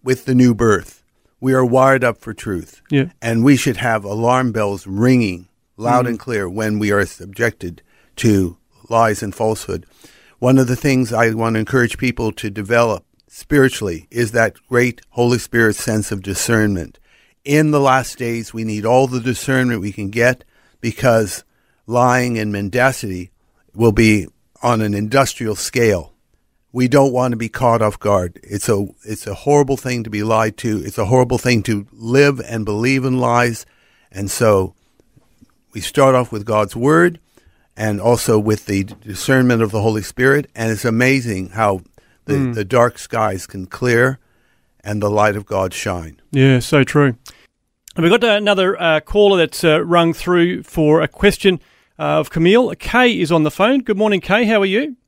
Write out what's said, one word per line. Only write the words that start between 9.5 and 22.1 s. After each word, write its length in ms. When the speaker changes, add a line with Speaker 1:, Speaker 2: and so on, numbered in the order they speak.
Speaker 1:
One 180
of 80
the 100
things 360
I 220
want 200
to 60
encourage 380
people 340
to 180
develop 540
spiritually 840
is 220
that 240
great 320
Holy 280
Spirit 380
sense 340
of 120
discernment. 760
In 260
the 100
last 380
days, 340
we 120
need 200
all 220
the 140
discernment 600
we 120
can 180
get 340
because 640
lying 520